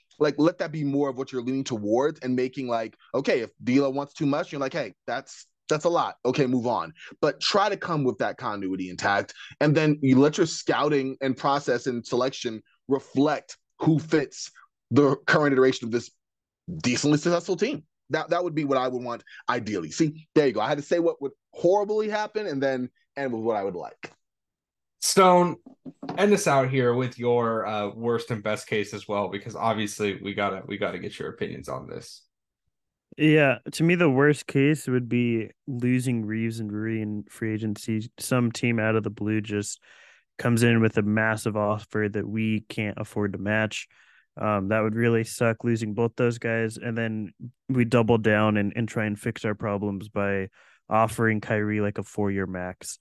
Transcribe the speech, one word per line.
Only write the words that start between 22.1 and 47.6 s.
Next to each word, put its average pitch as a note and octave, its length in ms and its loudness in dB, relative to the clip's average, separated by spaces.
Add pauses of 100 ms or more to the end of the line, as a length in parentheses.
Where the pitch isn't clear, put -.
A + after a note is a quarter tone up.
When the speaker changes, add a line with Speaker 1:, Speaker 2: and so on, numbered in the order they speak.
Speaker 1:
and C#3+ 160 -2
then C3 280 -2 (260)
end C3+ 160 -4
with A2+ 100 -4
what A2 140 0
I G2 80 -2
would G2 100 -6
like. - 380 -12 (880)
Speaker 2:
Stone, F3+ 560 6 (600)
end G#3 160 4
us G3 140 2
out C3+ 240 4
here B2 240 2
with B2 240 -4
your, A#2 480 0
uh, G#2 220 -4
worst A2+ 420 -4
and G#2+ 120 -4
best G#2+ 240 -2
case G#2 280 -2
as G2+ 140 -12
well, G2+ 200 -2
because G2+ 280 -10
obviously G#2 640 -2
we G2+ 100 -6
gotta, F#2+ 340 -2
we G2+ 120 -8
gotta F#2 200 -4
get - 200 -12
your - 120 -8
opinions - 380 -10
on C2+ 200 -10
this. - 340 -16 (960)
Speaker 3:
Yeah, D3 400 4 (140)
to - 100 -2
me, E3+ 140 4
the E3+ 140 4
worst C#3+ 360 4
case C#3+ 400 0
would B2 220 -2
be A#2 420 -2 (160)
losing B2 580 0
Reaves A2+ 360 -4
and G#2 120 -6
Rui A2 300 -4
in G#2 260 -6
free A2 240 -6
agency. A2 640 -4
Some B2 320 0
team A#2 280 -2
out A2 180 2
of A2 60 2
the G2+ 80 -4
blue G#2+ 300 -2
just G#2 400 -6 (580)
comes A#2+ 240 2
in A#2 180 6
with A2 180 2
a G#2+ 40 2
massive A2 540 0
offer G#2 540 -2
that G#2 160 -4
we A2 420 -2
can't G#2+ 300 -6
afford G#2 340 -4
to F#2 60 -8
match. G#2+ 480 -2 (500)
Um, G#2 340 0
that A2 100 2
would A2 160 0
really A#2 260 2
suck, A2+ 400 -2
losing A2+ 320 -2
both A#2 220 -2
those A#2+ 220 0
guys. A2+ 380 -4
And A2+ 220 -6
then A2 340 -6 (360)